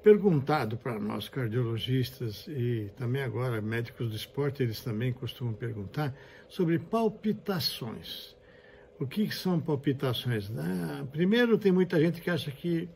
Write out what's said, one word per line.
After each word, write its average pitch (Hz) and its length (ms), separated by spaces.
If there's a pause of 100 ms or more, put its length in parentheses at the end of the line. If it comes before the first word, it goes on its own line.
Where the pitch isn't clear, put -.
perguntado 156 760
para - 200
nós 104 300
cardiologistas 120 1200
e 120 480
também 127 260
agora 120 380
médicos 117 500
do 107 60
esporte, 139 480
eles 110 180
também 120 300
costumam 120 420
perguntar 113 640 (320)
sobre 165 320
palpitações. 208 1500 (640)
O 143 80
que 196 220
que - 80
são 180 240
palpitações? 127 1000
Ah, 160 540
primeiro, 214 460
tem 190 160
muita 185 260
gente 165 220
que - 80
acha 151 200
que 170 460